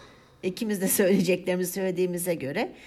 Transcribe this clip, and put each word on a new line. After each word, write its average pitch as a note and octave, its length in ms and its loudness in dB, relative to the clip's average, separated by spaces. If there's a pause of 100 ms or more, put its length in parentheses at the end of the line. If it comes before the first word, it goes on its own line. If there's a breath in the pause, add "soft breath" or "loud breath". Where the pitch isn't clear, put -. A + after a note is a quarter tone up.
<laughs> - 400 -20
İkimiz G3 380 -4
de F#3+ 60 0
söyleyeceklerimizi F3+ 840 2
söylediğimize F3+ 640 -2
göre. D#3+ 400 -4 (120 loud breath)